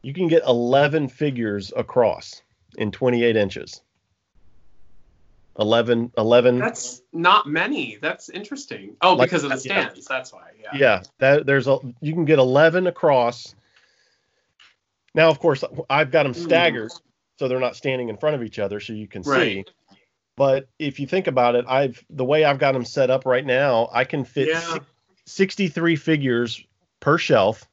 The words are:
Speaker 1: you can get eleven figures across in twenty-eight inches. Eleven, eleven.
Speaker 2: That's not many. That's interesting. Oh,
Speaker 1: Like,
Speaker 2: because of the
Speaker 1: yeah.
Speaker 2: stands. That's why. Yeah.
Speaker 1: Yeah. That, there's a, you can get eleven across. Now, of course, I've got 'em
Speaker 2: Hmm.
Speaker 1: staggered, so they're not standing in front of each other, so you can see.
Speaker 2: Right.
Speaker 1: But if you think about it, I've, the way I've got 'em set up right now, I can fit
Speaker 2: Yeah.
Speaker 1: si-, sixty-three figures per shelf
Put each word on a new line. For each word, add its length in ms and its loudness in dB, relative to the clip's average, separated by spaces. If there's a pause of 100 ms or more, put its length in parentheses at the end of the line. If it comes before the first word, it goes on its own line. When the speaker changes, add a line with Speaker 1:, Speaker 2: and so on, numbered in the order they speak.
Speaker 1:
you 120 -14
can 140 -2
get 160 4
eleven 640 2
figures 680 -4
across 640 -2 (360)
in 140 -4
twenty-eight 440 0
inches. 460 -4 (1800)
Eleven, 600 0
eleven. 420 4
Speaker 2:
That's 420 -8 (120)
not 340 2
many. 540 -6
That's 280 -8
interesting. 720 -16
Oh, 120 4
Speaker 1:
Like, 160 4
Speaker 2:
because 160 -2
of 60 -6
the 40 -4 (120)
Speaker 1:
yeah. 220 -2
Speaker 2:
stands. 160 -20
That's 280 -8
why. 160 -20 (120)
Yeah. 160 -12
Speaker 1:
Yeah. 260 4 (160)
That, 260 4
there's 220 2
a, 100 2 (240)
you 120 -6
can 120 -2
get 140 4
eleven 480 4
across. 680 0 (1600)
Now, 160 6
of 100 0
course, 240 0 (260)
I've 220 0
got 140 4
'em 80 -4
Speaker 2:
Hmm. 100 -10
Speaker 1:
staggered, 480 0 (480)
so 80 -4
they're 140 -2
not 160 -4
standing 320 -4
in 80 -10
front 180 -2
of 80 -6
each 160 -12
other, 220 -6
so 100 -14
you 160 -12
can 160 -14
see. 80 -6
Speaker 2:
Right. 400 -2 (640)
Speaker 1:
But 320 0 (100)
if 220 -8
you 80 -6
think 200 -2
about 280 2
it, 140 0
I've, 400 -2
the 160 -6
way 180 2
I've 160 2
got 160 2
'em 80 -4
set 260 -2
up 160 -2
right 200 0
now, 480 0
I 100 0
can 220 -4
fit 240 -2
Speaker 2:
Yeah. 100 -2
Speaker 1:
si-, 200 -8 (460)
sixty-three 680 -2
figures 680 -2 (380)
per 180 2
shelf 560 2